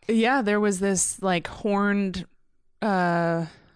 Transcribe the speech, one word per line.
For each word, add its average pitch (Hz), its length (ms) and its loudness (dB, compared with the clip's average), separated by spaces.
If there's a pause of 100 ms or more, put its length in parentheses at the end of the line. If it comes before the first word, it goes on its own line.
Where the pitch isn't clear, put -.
Yeah, 233 320 2
there 208 200 0
was 202 200 0
this, 196 400 -2
like, 180 280 -2
horned, 202 800 -2 (560)
uh, 170 640 0 (300)